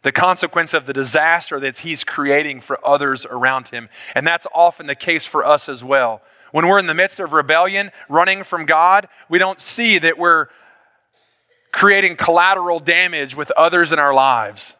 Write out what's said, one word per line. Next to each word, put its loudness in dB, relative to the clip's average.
the -2
consequence 0
of -2
the -8
disaster 0
that -8
he's -8
creating -2
for -8
others 0
around -2
him. -14
And -2
that's -2
often 2
the -6
case -4
for -2
us 2
as -12
well. 0
When 0
we're 4
in -6
the -2
midst -2
of -6
rebellion, 0
running 2
from -8
God, 2
we 0
don't -2
see 0
that 0
we're 2
creating 2
collateral 0
damage -2
with -8
others 2
in 2
our 2
lives. 0